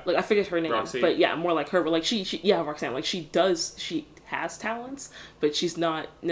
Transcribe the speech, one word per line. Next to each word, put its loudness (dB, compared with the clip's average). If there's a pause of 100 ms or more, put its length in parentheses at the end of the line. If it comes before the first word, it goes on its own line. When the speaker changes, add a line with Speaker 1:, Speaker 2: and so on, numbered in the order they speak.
Speaker 1:
Like, 2
I 4
forget 2
her 0
name, -2
Speaker 2:
Roxy. -2
Speaker 1:
but 4
yeah, 4
more 0
like 0
her. 2
But, 0
like, 2
she, 0
she, -6
yeah, 4
Roxanne. -4
Like, -4
she -4
does, 0
she -6 (180)
has -6
talents, -8 (320)
but 2
she's 0
not 0 (260)